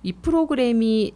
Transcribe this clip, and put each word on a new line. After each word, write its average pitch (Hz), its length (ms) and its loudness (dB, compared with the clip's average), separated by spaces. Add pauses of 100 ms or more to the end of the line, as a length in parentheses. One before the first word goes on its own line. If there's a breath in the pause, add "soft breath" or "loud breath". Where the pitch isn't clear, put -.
이 185 100 -6
프로그램이 240 1040 0